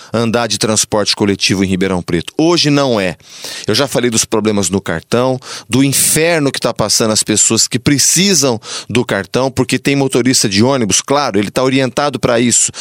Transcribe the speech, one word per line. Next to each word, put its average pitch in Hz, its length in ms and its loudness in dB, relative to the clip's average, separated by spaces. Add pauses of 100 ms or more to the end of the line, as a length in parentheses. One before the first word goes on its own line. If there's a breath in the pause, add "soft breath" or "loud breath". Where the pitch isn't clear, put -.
(120 loud breath)
andar 117 340 0
de 107 120 -4
transporte 107 580 0
coletivo 98 480 0
em 92 40 -2
Ribeirão 92 340 0
Preto. 85 360 -4
Hoje 160 320 2
não 139 280 2
é. 92 180 -2 (520 loud breath)
Eu 107 60 0
já 135 120 0
falei 123 240 0
dos 110 140 -2
problemas 104 440 0
no 95 120 0
cartão, 120 580 -2 (300 loud breath)
do 135 160 2
inferno 151 680 2
que - 80 -8
tá 120 160 -2
passando 110 380 0
as 107 100 2
pessoas - 460 2
que 127 100 -4
precisam 143 840 2 (300 loud breath)
do 110 140 -4
cartão, 120 440 -2
porque 127 300 -2
tem 139 160 0
motorista 131 540 0
de 101 160 2
ônibus, 123 360 2
claro, 135 380 0
ele 101 140 -2
tá 131 100 0
orientado 135 560 0
pra 120 220 2
isso, 120 400 0